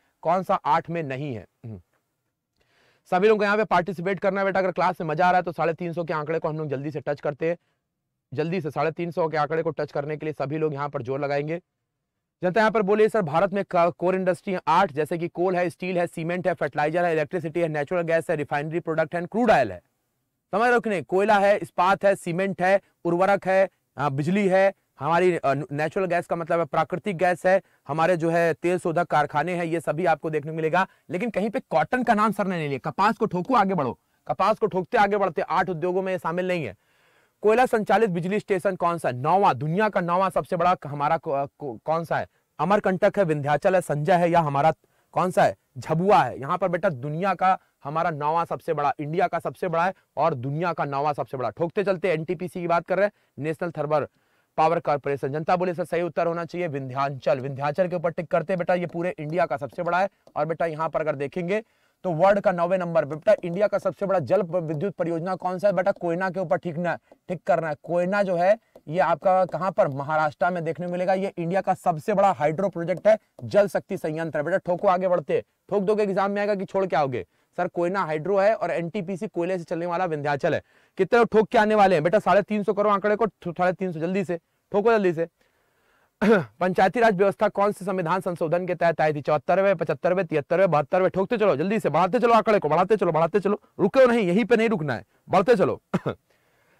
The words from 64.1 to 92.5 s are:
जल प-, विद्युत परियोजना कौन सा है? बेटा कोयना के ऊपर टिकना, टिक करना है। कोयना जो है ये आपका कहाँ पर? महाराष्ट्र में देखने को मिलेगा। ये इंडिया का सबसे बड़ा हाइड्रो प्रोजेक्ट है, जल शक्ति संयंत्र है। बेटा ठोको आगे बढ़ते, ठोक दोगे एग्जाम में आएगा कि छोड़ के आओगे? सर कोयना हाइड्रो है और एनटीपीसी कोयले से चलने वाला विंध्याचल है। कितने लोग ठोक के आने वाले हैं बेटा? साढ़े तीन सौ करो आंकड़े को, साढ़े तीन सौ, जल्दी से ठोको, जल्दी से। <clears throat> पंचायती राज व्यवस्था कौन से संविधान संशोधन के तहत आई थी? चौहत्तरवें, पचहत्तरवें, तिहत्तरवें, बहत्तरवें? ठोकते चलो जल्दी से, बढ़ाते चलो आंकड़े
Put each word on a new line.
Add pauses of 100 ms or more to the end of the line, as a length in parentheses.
जल
प-,
विद्युत
परियोजना
कौन
सा
है?
बेटा
कोयना
के
ऊपर
टिकना, (280)
टिक
करना
है।
कोयना
जो
है (300)
ये
आपका
कहाँ
पर?
महाराष्ट्र
में
देखने
को
मिलेगा।
ये
इंडिया
का
सबसे
बड़ा
हाइड्रो
प्रोजेक्ट
है, (260)
जल
शक्ति
संयंत्र
है।
बेटा
ठोको
आगे
बढ़ते, (260)
ठोक
दोगे
एग्जाम
में
आएगा
कि
छोड़
के
आओगे? (320)
सर
कोयना
हाइड्रो
है
और
एनटीपीसी
कोयले
से
चलने
वाला
विंध्याचल
है। (360)
कितने
लोग
ठोक
के
आने
वाले
हैं
बेटा?
साढ़े
तीन
सौ
करो
आंकड़े
को,
साढ़े
तीन
सौ,
जल्दी
से (320)
ठोको,
जल्दी
से। (960)
<clears throat> (160)
पंचायती
राज
व्यवस्था
कौन
से
संविधान
संशोधन
के
तहत
आई
थी?
चौहत्तरवें,
पचहत्तरवें,
तिहत्तरवें,
बहत्तरवें?
ठोकते
चलो
जल्दी
से,
बढ़ाते
चलो
आंकड़े